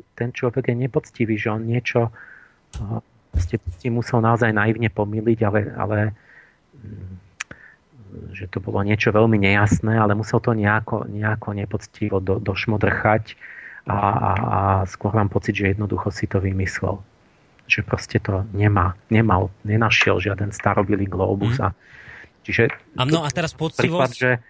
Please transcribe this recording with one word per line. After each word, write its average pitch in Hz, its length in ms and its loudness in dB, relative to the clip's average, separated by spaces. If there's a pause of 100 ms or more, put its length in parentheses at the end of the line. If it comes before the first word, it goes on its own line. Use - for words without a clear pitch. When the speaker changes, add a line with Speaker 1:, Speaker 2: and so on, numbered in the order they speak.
(140)
Speaker 1:
ten 120 200 -4
človek 123 400 0
je - 60 -2
nepoctivý, 120 580 -2
že 107 160 -2
on 110 80 -4
niečo, 117 480 0 (640)
eh, 110 220 -6 (320)
proste - 320 -2 (160)
si 120 160 -4
musel 117 320 2
naozaj 113 240 4
naivne 107 400 2
pomýliť, 107 540 0
ale, 104 160 2 (120)
ale, 104 260 -2 (800)
mm, 101 380 -16 (1200)
že 95 140 -14
to - 120 -8
bolo 107 220 -4
niečo 104 300 2
veľmi 110 280 6
nejasné, 104 600 2
ale 107 160 4
musel 110 240 0
to 117 160 2
nejako, 110 540 0
nejako 107 480 -4
nepoctivo 101 640 -4
do-, 95 220 0
došmodrchať 107 920 0 (520)
a, 101 100 -2
a, 101 360 2
a 101 280 0 (260)
skôr - 260 -4
mám 104 160 2
pocit, 104 260 -2
že 101 200 2
jednoducho 101 360 -2
si - 160 -4
to 98 120 0
vymyslel. 95 640 -2 (640)
Že - 160 -2
proste - 380 -2
to 98 340 -2
nemá, 98 400 4 (160)
nemal, 98 400 4 (140)
nenašiel 104 580 2
žiaden 101 320 -4
starobilý 101 560 0
globus 98 480 0
Speaker 2:
Mhm. 131 60 -2
Speaker 1:
a 104 40 2 (760)
čiže - 260 2 (240)
Speaker 2:
A 127 100 -2
no 151 220 2
a 139 80 -4
teraz 147 160 -2
Speaker 1:
príklad, 156 240 -6
Speaker 2:
poctivosť 131 400 0
Speaker 1:
že, 127 180 0 (180)